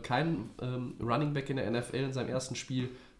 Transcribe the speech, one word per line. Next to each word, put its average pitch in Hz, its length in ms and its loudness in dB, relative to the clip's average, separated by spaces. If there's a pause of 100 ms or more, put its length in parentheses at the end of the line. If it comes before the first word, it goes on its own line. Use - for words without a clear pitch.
kein, 135 440 2 (120)
ähm, 127 400 -2
Running 139 320 2
Back 139 160 0
in 135 80 0
der 101 100 0
N 117 80 2
F 120 180 0
L 131 120 2
in 135 80 -2
seinem 123 160 0
ersten 127 260 -2
Spiel 127 340 -2 (300)